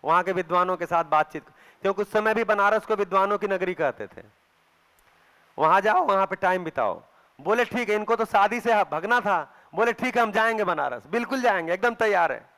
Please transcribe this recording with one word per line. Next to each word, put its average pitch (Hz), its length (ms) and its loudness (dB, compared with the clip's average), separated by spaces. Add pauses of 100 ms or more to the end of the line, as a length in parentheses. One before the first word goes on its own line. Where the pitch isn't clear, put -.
वहाँ 170 200 2
के 185 80 -4
विद्वानों 180 460 0
के 175 80 -6
साथ 165 180 0
बातचीत, 156 400 0 (380)
क्योंकि 196 200 -2
उस 202 100 -6
समय 220 220 0
भी 226 100 0
बनारस 208 420 2
को 220 100 0
विद्वानों 196 420 0
की 202 100 -4
नगरी 185 260 -2
कहते 123 340 -4
थे। - 140 -20 (1400)
वहाँ 165 220 4
जाओ, 214 240 2
वहाँ 190 220 2
पे 185 80 -6
time 185 280 0
बिताओ। 113 400 -4 (380)
बोले, 220 240 0
"ठीक 233 240 -6
है।" 208 60 0
इनको 214 200 0
तो 226 100 -2
शादी 208 340 2
से 214 240 2
भगना 190 360 -2
था। 180 340 -2 (220)
बोले, 226 180 0
"ठीक 247 220 -4
है, 240 80 2
हम 214 80 -2
जाएंगे 220 320 0
बनारस, 139 420 -4
बिल्कुल 240 360 -4
जाएंगे, 180 320 0
एकदम 226 220 0
तैयार 185 360 2
है।" 120 260 -10